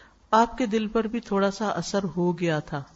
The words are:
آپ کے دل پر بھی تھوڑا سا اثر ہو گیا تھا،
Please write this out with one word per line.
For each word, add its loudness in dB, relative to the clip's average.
آپ 4
کے 0
دل 0
پر 0
بھی -4
تھوڑا 0
سا -4
اثر -2
ہو 0
گیا 0
تھا، -8